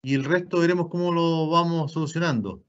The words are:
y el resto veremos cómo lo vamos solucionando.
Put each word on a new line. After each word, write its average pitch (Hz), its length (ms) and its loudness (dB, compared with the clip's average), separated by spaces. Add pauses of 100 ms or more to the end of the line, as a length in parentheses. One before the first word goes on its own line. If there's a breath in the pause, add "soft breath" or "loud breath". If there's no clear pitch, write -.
y 135 120 -2
el 135 100 0
resto 180 360 0
veremos 170 280 2
cómo 175 240 -2
lo 165 360 0
vamos 170 440 2
solucionando. 143 760 -2